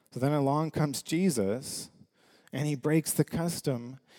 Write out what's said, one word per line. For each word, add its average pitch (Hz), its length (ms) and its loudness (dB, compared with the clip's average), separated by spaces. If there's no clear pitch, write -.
So - 80 -8
then 135 120 2
along 151 380 2
comes 147 320 -2
Jesus, 135 880 0
and 143 160 -2
he 147 80 0
breaks 151 380 2
the 156 100 2
custom. 135 760 -4